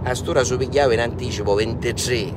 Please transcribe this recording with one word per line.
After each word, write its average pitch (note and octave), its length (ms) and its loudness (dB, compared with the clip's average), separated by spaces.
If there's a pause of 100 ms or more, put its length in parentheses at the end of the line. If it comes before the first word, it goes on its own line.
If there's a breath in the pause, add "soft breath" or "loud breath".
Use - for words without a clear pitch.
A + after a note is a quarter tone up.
A B2+ 100 -2
st'ora B2+ 300 2
su B2 140 0
pigliavo C3 340 2
in A2+ 80 2
anticipo A2+ 560 -2
ventitré A2+ 800 -2